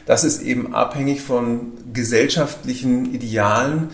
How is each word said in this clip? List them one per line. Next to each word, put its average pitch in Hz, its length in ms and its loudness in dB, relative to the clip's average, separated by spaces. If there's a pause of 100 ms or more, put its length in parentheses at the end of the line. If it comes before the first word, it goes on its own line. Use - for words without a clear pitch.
das 120 200 4
ist - 180 0
eben 123 320 -2
abhängig 139 460 0
von 120 540 -2 (180)
gesellschaftlichen 127 1200 0
Idealen, 120 800 0